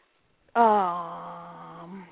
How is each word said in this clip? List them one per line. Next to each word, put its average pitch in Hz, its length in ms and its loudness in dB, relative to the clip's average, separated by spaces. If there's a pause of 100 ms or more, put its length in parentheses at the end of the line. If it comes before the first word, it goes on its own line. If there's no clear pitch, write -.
(560)
Um, 175 1600 0